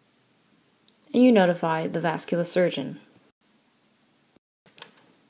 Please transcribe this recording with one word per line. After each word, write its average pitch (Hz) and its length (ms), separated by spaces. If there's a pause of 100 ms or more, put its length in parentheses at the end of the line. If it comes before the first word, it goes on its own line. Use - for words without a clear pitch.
(1120)
and 240 120
you 254 80
notify 170 560
the 170 120
vascular 170 440
surgeon. 170 560 (2250)